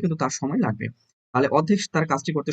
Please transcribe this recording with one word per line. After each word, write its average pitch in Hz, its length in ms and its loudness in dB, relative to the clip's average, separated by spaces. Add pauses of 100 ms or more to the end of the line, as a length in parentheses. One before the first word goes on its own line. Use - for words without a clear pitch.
কিন্তু 165 200 0
তার 131 180 0
সময় 143 260 -2
লাগবে। 110 200 -4 (460)
তাহলে 131 240 4
অর্ধেক 160 220 4 (160)
তার 160 180 2
কাজটি 135 240 -2
করতে 143 160 -2